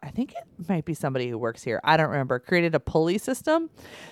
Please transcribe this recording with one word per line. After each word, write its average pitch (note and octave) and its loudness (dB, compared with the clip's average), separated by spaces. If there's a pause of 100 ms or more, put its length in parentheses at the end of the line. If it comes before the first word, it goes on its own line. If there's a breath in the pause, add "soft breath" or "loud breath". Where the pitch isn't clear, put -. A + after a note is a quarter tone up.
I C#3 -10
think - -4
it - -12
might E3+ 0
be E3 -4
somebody C3 -2
who A2+ -4
works A#2 -4
here, A2 -2
I D#3 6
don't D#3 4
remember, C3 0
created E3+ 2
a C#3 4
pulley E3+ 2
system. D#4+ 0 (400 loud breath)